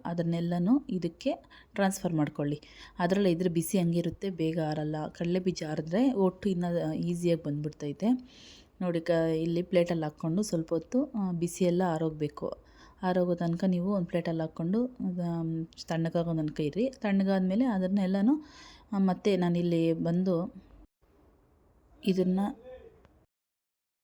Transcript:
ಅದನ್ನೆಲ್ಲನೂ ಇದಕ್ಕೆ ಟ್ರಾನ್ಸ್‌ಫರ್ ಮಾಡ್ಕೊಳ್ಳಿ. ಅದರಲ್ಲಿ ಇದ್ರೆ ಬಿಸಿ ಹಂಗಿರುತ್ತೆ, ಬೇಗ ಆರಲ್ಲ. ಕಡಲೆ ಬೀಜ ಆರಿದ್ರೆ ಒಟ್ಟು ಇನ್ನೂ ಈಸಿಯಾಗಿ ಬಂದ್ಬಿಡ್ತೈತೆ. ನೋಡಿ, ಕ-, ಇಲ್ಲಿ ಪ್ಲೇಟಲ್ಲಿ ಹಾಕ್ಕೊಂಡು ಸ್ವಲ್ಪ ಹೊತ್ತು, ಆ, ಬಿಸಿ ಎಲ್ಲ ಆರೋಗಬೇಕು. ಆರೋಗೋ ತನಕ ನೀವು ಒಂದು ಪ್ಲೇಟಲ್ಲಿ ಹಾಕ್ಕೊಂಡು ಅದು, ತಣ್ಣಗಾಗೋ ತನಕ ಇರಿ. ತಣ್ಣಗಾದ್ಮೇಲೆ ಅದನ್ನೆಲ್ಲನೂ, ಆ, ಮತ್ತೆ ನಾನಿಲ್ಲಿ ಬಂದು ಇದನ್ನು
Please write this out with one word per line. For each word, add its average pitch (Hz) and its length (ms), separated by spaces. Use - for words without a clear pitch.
ಅದನ್ನೆಲ್ಲನೂ 175 840
ಇದಕ್ಕೆ 175 420
ಟ್ರಾನ್ಸ್‌ಫರ್ 190 400
ಮಾಡ್ಕೊಳ್ಳಿ. 147 480
ಅದರಲ್ಲಿ 190 320
ಇದ್ರೆ 175 180
ಬಿಸಿ 165 280
ಹಂಗಿರುತ್ತೆ, 170 520
ಬೇಗ 165 300
ಆರಲ್ಲ. 151 260
ಕಡಲೆ 175 320
ಬೀಜ 180 320
ಆರಿದ್ರೆ 170 420
ಒಟ್ಟು 190 360
ಇನ್ನೂ 170 440
ಈಸಿಯಾಗಿ 170 500
ಬಂದ್ಬಿಡ್ತೈತೆ. 147 640
ನೋಡಿ, 170 200
ಕ-, 170 100
ಇಲ್ಲಿ 165 280
ಪ್ಲೇಟಲ್ಲಿ 170 400
ಹಾಕ್ಕೊಂಡು 165 380
ಸ್ವಲ್ಪ 165 320
ಹೊತ್ತು, 247 320
ಆ, 196 260
ಬಿಸಿ 170 340
ಎಲ್ಲ 175 220
ಆರೋಗಬೇಕು. 156 640
ಆರೋಗೋ 180 320
ತನಕ 170 320
ನೀವು 185 260
ಒಂದು 185 120
ಪ್ಲೇಟಲ್ಲಿ 165 360
ಹಾಕ್ಕೊಂಡು 170 440
ಅದು, 170 800
ತಣ್ಣಗಾಗೋ 165 460
ತನಕ 156 260
ಇರಿ. 170 300
ತಣ್ಣಗಾದ್ಮೇಲೆ 196 760
ಅದನ್ನೆಲ್ಲನೂ, 202 800
ಆ, 202 40
ಮತ್ತೆ 190 400
ನಾನಿಲ್ಲಿ 170 560
ಬಂದು 170 800
ಇದನ್ನು 185 540